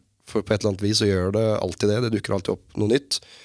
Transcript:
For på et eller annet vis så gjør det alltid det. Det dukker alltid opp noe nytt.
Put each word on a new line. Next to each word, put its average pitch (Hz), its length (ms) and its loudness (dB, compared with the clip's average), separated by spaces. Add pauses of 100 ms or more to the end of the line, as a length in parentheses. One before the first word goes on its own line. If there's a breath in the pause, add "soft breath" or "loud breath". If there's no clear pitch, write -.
(260)
For 107 180 -2
på - 100 -2
et 101 80 0
eller 107 100 0
annet 92 100 -6
vis 104 200 0
så 107 60 4
gjør 95 260 2
det 110 260 0
alltid 92 300 -2
det. 107 140 2
Det 110 180 -2
dukker 104 140 -4
alltid 95 180 -4
opp - 240 -12
noe 107 100 0
nytt. 139 320 0 (260 loud breath)